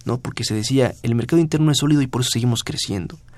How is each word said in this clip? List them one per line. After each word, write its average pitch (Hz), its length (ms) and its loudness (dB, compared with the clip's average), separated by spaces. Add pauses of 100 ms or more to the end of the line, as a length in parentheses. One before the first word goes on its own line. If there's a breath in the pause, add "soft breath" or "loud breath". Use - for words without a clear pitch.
¿no? 117 140 -4
Porque 123 240 -8
se 104 120 -4
decía, 117 380 0 (100)
"El 117 120 0
mercado 117 240 2
interno 156 320 2
es 139 80 2
sólido 147 220 4
y 131 60 0
por 123 140 -2
eso 123 100 -2
seguimos 120 320 0
creciendo". 101 560 -6 (180 loud breath)